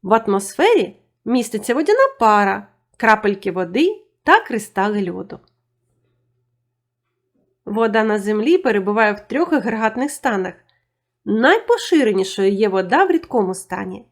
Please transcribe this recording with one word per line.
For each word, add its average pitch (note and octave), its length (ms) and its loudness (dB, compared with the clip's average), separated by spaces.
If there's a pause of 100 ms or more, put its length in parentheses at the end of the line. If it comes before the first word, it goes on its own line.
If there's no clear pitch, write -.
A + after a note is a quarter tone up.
В F#3+ 100 2
атмосфері A3 800 0 (300)
міститься A#3 480 -2
водяна F4+ 260 2 (200)
пара, G#3 480 2 (300)
крапельки G#3 540 0
води F#3+ 520 -2 (200)
та F#4+ 160 6
кристали G#3 720 -4
льоду. F#3 300 -12 (2250)
Вода A3 380 0
на G#3+ 160 0
Землі G#3+ 380 0
перебуває G#3 560 0
в G3+ 60 -10
трьох D#4+ 340 -2
агрегатних A3+ 580 -2
станах. F#3+ 420 -4 (720)
Найпоширенішою A3 1300 0
є G3+ 180 0
вода F#3+ 340 2
в F#4 80 2
рідкому B3 420 0
стані. F#3 580 -10